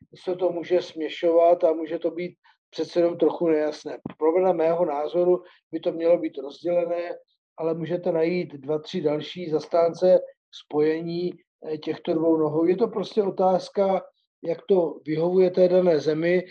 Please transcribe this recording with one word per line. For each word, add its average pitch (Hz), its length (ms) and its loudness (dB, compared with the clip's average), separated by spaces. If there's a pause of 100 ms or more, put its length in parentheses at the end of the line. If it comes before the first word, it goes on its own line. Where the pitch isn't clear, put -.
(160)
se 180 200 -6
to 180 160 -2
může 170 300 -2
směšovat 170 800 2
a 160 100 4
může 160 260 -6
to 170 120 -4
být 175 220 -8 (360)
přece 160 300 -6
jenom 170 180 2
trochu 165 300 0
nejasné. 151 500 -2 (200)
Podle 180 360 2
mého 170 320 0
názoru 170 580 0 (280)
by 160 80 -8
to 170 120 -4
mělo 165 260 2
být 160 200 -8
rozdělené, 170 800 -4 (400)
ale 165 160 -4
můžete 170 380 -4
najít 165 420 -2
dva, 143 260 -4
tři 170 220 -8
další 151 480 -4
zastánce 170 680 2 (320)
spojení, 165 800 -2 (380)
eh, 156 80 -4
těchto 156 360 -6
dvou 160 240 2
nohou. 156 280 0
Je 180 100 2
to 226 120 0
prostě 214 360 -4
otázka 190 800 0 (440)
jak 165 220 -4
to 175 380 2
vyhovuje 175 460 2
té 185 180 4
dané 180 300 4
zemi 160 500 0